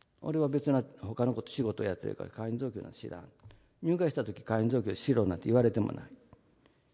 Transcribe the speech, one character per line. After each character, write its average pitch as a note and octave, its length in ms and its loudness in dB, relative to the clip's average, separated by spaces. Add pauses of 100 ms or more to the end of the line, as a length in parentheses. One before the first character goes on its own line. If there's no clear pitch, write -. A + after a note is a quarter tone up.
(220)
俺 D#3+ 180 -2
は D3+ 80 4
別 C#3+ 240 0
な C3 120 4 (180)
他 A2+ 240 -2
の B2 80 2
こ A2+ 80 -4
と、 - 100 -16
仕 - 100 -4
事 A2 220 -2
を - 20 0
や F#2+ 80 0
っ F2 40 -6
て - 100 -8
る G2+ 80 -4
か - 80 -10
ら F#2 60 -10
会 A2+ 220 -8
員 A#2 60 -4
増 B2+ 140 -4
強 G#2+ 100 -10
な - 80 -12
ん - 20 -16
て - 60 -20
知 - 120 -14
ら F2 100 -12
ん。 - 100 -20 (520)
入 E3+ 160 0
会 E3+ 120 2
し - 40 -2
た C3 100 -2
時 - 180 -8
会 A2+ 220 0
員 A#2 60 2
増 B2 120 2
強 G2 140 -2
し - 180 0
ろ A2+ 120 6
な F#2 100 2
ん E2 40 -8
て - 60 -14
言 A2+ 80 4
わ B2 80 8
れ A#2 100 6
て - 80 0
も G#2 120 2
な - 100 -8
い。 - 40 -16 (880)